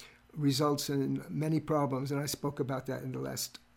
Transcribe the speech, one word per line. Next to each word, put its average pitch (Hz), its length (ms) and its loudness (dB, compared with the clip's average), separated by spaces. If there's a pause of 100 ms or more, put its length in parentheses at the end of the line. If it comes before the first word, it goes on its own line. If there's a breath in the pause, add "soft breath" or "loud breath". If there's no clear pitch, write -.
(360 loud breath)
results 143 540 2
in 135 400 0
many 156 320 2
problems, 139 500 2
and 143 80 0
I 147 60 -2
spoke 143 340 -2
about 131 280 -2
that 127 160 -4
in 131 100 -4
the 131 60 -4
last 135 400 -6 (180)